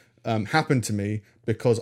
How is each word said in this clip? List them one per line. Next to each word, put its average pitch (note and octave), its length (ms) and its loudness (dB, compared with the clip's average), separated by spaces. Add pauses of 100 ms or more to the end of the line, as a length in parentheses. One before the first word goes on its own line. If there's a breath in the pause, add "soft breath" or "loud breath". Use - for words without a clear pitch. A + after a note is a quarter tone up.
(240 soft breath)
um, A2 220 0
happen D3 360 2
to G#2+ 100 -4
me G#2 300 -4 (240 soft breath)
because A2+ 360 2